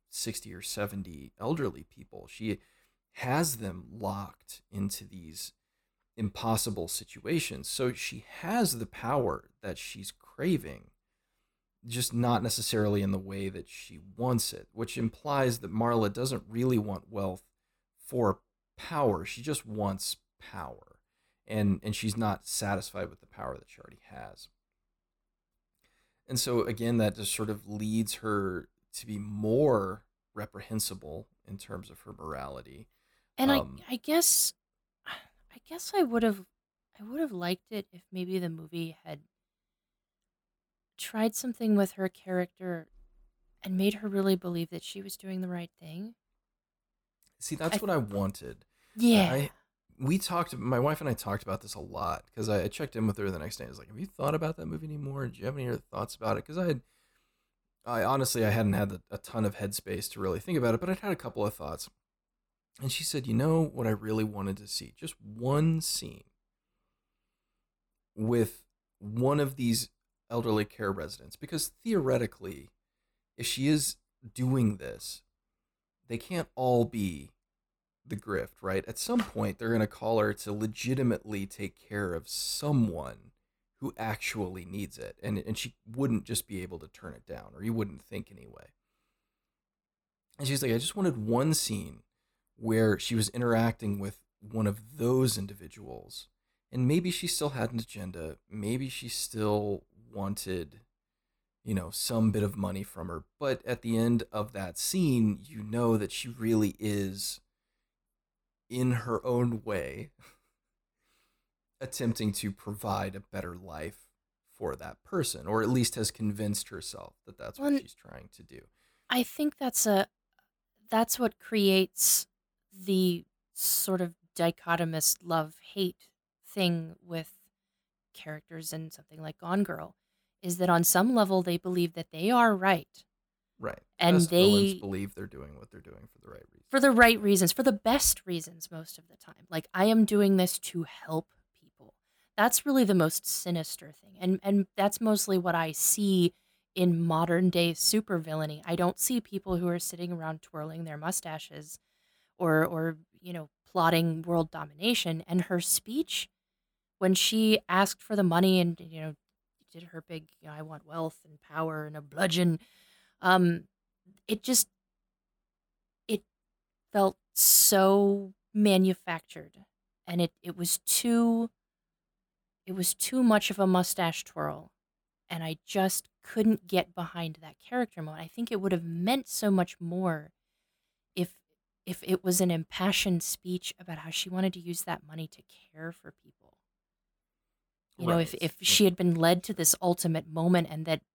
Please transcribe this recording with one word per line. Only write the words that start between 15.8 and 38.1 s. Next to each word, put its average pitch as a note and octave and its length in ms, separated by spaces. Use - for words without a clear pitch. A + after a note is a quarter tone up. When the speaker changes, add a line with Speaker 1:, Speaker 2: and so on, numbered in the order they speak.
Speaker 1:
doesn't B2 360
really A#2+ 300
want G#2 300
wealth F#2+ 360
for A2+ 360
power. A#2 480
She A#2 180
just C#3+ 220
wants G#2 520
power, - 580
and, G#2 380
and G#2+ 100
she's A2 220
not G#2+ 320
satisfied G2 640
with - 100
the - 60
power C2 300
that - 140
she - 100
already - 200
has. G#1+ 380
And B2+ 100
so, B2 240
again, A#2 360
that G#2 180
just G#2 180
sort G#2+ 160
of G2+ 180
leads G#2+ 480
her G2 520
to - 120
be G#2+ 120
more G#2+ 840
reprehensible G2+ 920
in G2 120
terms F#2 320
of - 100
her - 120
morality. C2+ 760
Speaker 2:
And C4 140
Speaker 1:
Um, - 380
Speaker 2:
I, B3 60
I - 20
guess - 580
I - 40
guess - 260
I G4 80
would've, A3+ 420
I G#3 60
would've C4+ 280
liked F3+ 400
it G#3 200
if F3 100